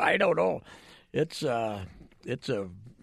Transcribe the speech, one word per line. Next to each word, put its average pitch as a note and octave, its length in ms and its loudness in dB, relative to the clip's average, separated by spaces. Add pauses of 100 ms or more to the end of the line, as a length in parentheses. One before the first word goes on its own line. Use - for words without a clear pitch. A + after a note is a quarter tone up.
I F3+ 140 4
don't F#3+ 200 4
know. F3 260 2 (500)
It's, D#3+ 320 -2
uh, A2+ 400 0 (420)
it's B2+ 220 -4
a, G2+ 200 0 (340)